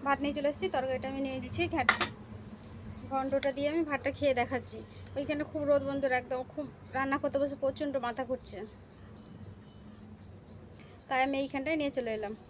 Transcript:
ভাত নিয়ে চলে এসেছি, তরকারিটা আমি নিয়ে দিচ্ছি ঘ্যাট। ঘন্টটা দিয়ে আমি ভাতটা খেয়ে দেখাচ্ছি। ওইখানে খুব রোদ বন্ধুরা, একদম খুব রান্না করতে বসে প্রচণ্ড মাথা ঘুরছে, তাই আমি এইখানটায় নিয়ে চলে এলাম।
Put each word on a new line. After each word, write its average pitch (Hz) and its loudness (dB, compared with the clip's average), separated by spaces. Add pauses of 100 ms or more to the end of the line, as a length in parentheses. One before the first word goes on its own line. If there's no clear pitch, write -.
ভাত 277 6
নিয়ে 285 2
চলে 285 4
এসেছি, 370 -2
তরকারিটা 262 2
আমি 269 -2
নিয়ে 262 -2
দিচ্ছি 285 0 (120)
ঘ্যাট। 254 4 (1200)
ঘন্টটা 269 4
দিয়ে 285 2
আমি 330 4
ভাতটা 277 2
খেয়ে 277 6
দেখাচ্ছি। 233 0 (380)
ওইখানে 294 0
খুব 302 -2
রোদ 285 8
বন্ধুরা, 277 4
একদম 254 -2 (120)
খুব 294 -2 (300)
রান্না 269 4
করতে 285 2
বসে 285 0
প্রচণ্ড 277 0 (120)
মাথা 240 -2
ঘুরছে, 247 -4 (2500)
তাই 262 6
আমি 277 2
এইখানটায় 277 0
নিয়ে 285 2
চলে 233 0
এলাম। 208 -4 (160)